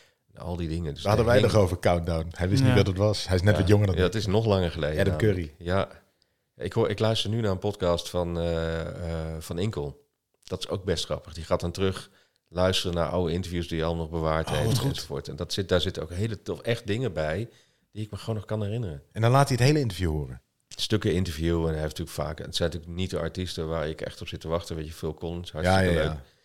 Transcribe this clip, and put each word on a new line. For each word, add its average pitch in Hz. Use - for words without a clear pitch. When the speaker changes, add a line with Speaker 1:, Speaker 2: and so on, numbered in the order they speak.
Speaker 1:
En -
al 87
die 85
dingen. 80
Dus 76
Speaker 2:
Daar 104
hadden 113
Speaker 1:
daar 120
Speaker 2:
wij -
Speaker 1:
hing 101
Speaker 2:
nog 107
over 90
Countdown. 85
Hij 90
wist 117
Speaker 3:
Ja. -
Speaker 2:
niet -
wat 98
het 92
was. 104
Hij 92
is 87
net 101
Speaker 1:
Ja. 78
Speaker 2:
wat 92
jonger 104
dan 95
Speaker 1:
Ja, 90
Speaker 2:
ik. 92
Speaker 1:
het -
is 107
nog 110
langer 95
geleden 76
Speaker 2:
Adam 95
Speaker 1:
namelijk. 98
Speaker 2:
Curry. 80
Speaker 1:
Ja. 87
Ik 76
hoor, 113
ik 98
luister 110
nu 117
naar 107
een 92
podcast 90
van, 85
eh, 82
eh, 82
Van -
Inkel. 78
Dat 92
is -
ook 92
best 90
grappig. -
Die 80
gaat 90
dan 87
terug 95
luisteren 90
naar 82
oude 85
interviews 87
die 82
hij 80
al 85
nog 80
bewaard 80
Speaker 2:
Oh, 80
Speaker 1:
heeft 76
Speaker 2:
wat 73
goed. 139
Speaker 1:
enzovoort. -
En 71
dat 85
zit, 98
daar 90
zitten 85
ook 78
hele 104
tof, 85
echt -
dingen 110
bij 80
die 107
ik -
me 98
gewoon 110
nog 101
kan 107
herinneren. 101
Speaker 2:
En 107
dan 120
laat 139
hij 127
het 123
hele 151
interview 90
horen? 67
Speaker 1:
Stukken 107
interview. 85
En 80
hij 76
heeft 78
natuurlijk 76
vaak, 76
het -
zijn 85
natuurlijk 85
niet 92
de 87
artiesten 82
waar 80
ik 78
echt -
op 85
zit 82
te 80
wachten. 82
Weet 78
je, 80
Phil 78
Collins, 87
hartstikke 92
Speaker 2:
Ja, 90
ja, 85
ja. 78
Speaker 1:
leuk. 78